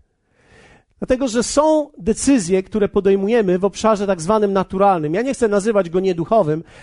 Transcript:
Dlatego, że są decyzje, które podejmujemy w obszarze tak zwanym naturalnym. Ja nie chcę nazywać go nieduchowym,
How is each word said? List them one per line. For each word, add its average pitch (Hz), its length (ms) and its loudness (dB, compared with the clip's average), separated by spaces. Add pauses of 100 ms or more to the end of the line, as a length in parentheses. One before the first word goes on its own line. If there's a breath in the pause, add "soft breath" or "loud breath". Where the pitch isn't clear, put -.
(1000 soft breath)
Dlatego, 254 300 -2
że 220 140 -2
są 302 560 0
decyzje, 190 640 0
które 202 260 -2
podejmujemy 196 680 2
w 185 60 -4
obszarze 202 420 0
tak 185 140 -2
zwanym 202 320 0
naturalnym. 185 600 0
Ja 220 80 -2
nie 262 120 -4
chcę 226 140 0
nazywać 202 420 0
go 180 100 -2
nieduchowym, 170 640 0 (180 loud breath)